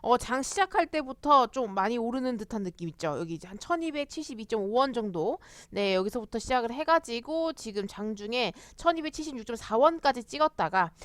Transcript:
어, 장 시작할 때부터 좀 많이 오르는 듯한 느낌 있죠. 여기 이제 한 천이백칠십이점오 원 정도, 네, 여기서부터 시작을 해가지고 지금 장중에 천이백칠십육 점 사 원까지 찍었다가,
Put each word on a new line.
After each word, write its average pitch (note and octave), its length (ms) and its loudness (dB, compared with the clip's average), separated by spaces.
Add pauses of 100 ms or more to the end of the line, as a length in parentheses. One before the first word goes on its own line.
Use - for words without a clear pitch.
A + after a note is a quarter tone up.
어, A#3+ 160 4
장 B3+ 240 -2
시작할 F#4 460 2
때부터 C#4 600 4
좀 A3+ 260 -4
많이 G3 240 2
오르는 B3 400 -2
듯한 G#3 260 -6
느낌 F3 260 -6
있죠. D3+ 300 -2
여기 E3 160 -4
이제 E3 120 -12
한 G3 120 -14
천이백칠십이점오 C#4+ 1120 -4
원 C4 220 2
정도, G#3+ 460 -2 (300)
네, G3 240 0
여기서부터 G#3+ 460 -2
시작을 A#3+ 340 0
해가지고 D#4 800 0
지금 G#3 340 -6
장중에 G#3+ 640 -4 (240)
천이백칠십육 D#4 680 -2
점 A#3 100 -6
사 A3 220 -2
원까지 C#4 460 4
찍었다가, F#3+ 680 0 (140)